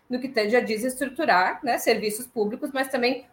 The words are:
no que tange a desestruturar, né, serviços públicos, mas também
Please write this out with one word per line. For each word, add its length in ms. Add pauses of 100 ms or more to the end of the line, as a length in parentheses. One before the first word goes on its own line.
no 120
que 80
tange 260
a 60
desestruturar, 1040
né, 120
serviços 480
públicos, 480
mas 140
também 460